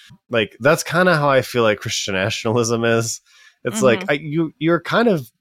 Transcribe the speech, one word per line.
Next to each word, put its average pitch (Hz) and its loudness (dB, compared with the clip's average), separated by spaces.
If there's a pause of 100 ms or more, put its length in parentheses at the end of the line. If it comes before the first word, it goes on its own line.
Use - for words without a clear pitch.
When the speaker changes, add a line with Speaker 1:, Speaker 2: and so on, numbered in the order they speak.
(280)
Speaker 1:
Like, 110 -2
that's 147 2
kinda 170 2
how 143 0
I 131 4
feel 120 -2
like 107 2
Christian - -6
nationalism 113 -2
is. 117 0 (420)
It's 120 -6
like, 123 4
Speaker 2:
Mm-hmm. - -4
Speaker 1:
I, 147 0
you, 151 -4
you're 160 0
kind 202 0
of 170 -2 (100)